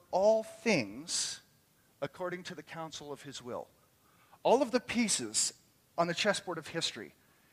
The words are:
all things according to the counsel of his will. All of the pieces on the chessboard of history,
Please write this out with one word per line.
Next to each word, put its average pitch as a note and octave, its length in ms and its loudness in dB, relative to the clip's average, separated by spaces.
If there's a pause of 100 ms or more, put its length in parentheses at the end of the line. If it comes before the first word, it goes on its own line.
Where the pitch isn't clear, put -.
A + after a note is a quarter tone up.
(100)
all G#3+ 320 6
things D3 1000 -2 (600)
according F3+ 440 -6
to F#3 100 -10
the D3+ 80 -14
counsel D#3 500 -10
of C3 100 -12
his C#3 200 -12
will. A2+ 240 -6 (760)
All A3+ 200 6
of B3+ 80 -4
the B3 80 2
pieces D#3 760 0 (440)
on E3+ 100 2
the F3 80 0
chessboard F#3 420 0
of D#3+ 120 -10
history, A#2+ 460 -6 (380)